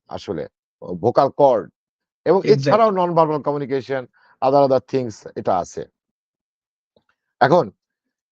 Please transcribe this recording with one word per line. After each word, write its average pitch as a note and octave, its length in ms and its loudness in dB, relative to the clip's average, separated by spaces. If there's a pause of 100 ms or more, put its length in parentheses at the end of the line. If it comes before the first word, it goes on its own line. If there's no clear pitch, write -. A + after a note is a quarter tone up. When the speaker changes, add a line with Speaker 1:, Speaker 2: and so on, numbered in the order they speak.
Speaker 1:
আসলে, F2+ 400 -10 (460)
ভোকাল B2 340 0
কর্ড, B2 420 0 (540)
এবং F#3 160 2
Speaker 2:
Exactly। F3 200 2
Speaker 1:
এছাড়াও G#3 300 2
non-verbal E3 520 0
communication, C3+ 640 -6 (360)
other, C3+ 260 4
other C3 120 2 (100)
things B2 460 -6
এটা G#2 220 -2
আছে। - 260 -8 (1600)
এখন C3+ 300 2 (600)